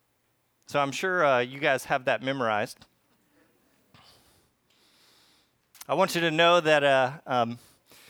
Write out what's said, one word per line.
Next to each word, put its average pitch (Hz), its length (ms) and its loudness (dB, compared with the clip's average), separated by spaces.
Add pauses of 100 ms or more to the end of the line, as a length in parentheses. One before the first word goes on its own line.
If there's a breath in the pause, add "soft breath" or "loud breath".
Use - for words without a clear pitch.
(680)
So 143 100 -4
I'm 139 140 0
sure, 180 340 -2
uh, 127 140 2
you 131 180 -8
guys 139 280 -2
have 139 180 -4
that 117 180 -2
memorized. 123 640 -4 (3000 soft breath)
I 135 60 -4
want 180 200 0
you 170 60 -2
to 165 100 0
know 170 300 4
that, 151 240 2
uh, 131 260 2 (160)
um, 120 320 -2 (520 soft breath)